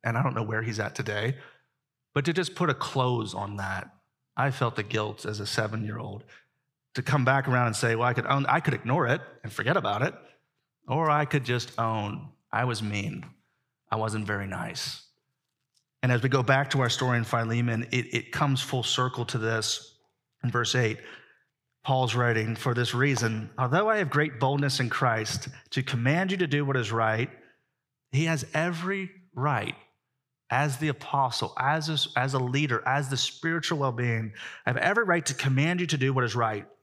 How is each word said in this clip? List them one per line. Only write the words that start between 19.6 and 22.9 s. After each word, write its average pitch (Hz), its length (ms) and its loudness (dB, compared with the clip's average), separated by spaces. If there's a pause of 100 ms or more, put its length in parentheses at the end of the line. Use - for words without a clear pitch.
in 120 60 0
verse 120 260 0
eight. 113 240 2 (840)
Paul's 127 320 2
writing, 113 400 2
"For 123 180 -2
this 120 200 0